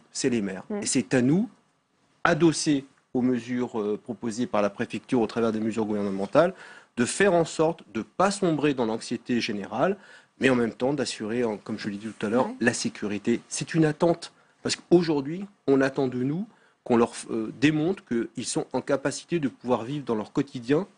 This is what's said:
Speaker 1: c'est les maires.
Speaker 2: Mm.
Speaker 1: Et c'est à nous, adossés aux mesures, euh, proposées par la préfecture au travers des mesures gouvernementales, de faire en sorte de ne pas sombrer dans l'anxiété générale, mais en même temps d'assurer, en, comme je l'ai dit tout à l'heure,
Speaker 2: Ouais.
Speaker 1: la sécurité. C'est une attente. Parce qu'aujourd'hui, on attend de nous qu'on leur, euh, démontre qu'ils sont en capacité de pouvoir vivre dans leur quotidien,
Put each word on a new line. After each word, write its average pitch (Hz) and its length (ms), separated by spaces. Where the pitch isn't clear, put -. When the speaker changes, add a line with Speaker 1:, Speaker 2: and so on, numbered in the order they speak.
Speaker 1:
c'est - 180
les 120 140
maires. 92 260
Speaker 2:
Mm. 208 140
Speaker 1:
Et - 20
c'est 135 300
à 127 80
nous, 170 260
adossés 156 600
aux 127 80
mesures, 123 600
euh, 104 200
proposées 117 460
par 107 140
la 101 80
préfecture 117 520
au 107 60
travers 113 240
des 107 80
mesures 110 260
gouvernementales, 101 680
de 120 80
faire 190 280
en 170 120
sorte 160 360
de 113 60
ne 104 40
pas 185 260
sombrer 156 440
dans 123 120
l'anxiété 113 560
générale, 110 560
mais 131 100
en 131 60
même 117 180
temps 131 200
d'assurer, 120 500
en, 110 140
comme 107 200
je 104 120
l'ai 101 80
dit 107 100
tout 110 180
à 104 40
l'heure, 113 180
Speaker 2:
Ouais. 247 140
Speaker 1:
la 120 120
sécurité. 107 760
C'est - 260
une 160 120
attente. 165 460
Parce 127 120
qu'aujourd'hui, 165 720
on 135 140
attend 135 260
de 123 160
nous 165 240
qu'on 120 140
leur, 117 160
euh, 110 300
démontre 156 460
qu'ils 117 400
sont - 280
en 127 80
capacité 143 580
de 139 80
pouvoir 117 360
vivre 139 220
dans 120 100
leur 104 180
quotidien, 131 540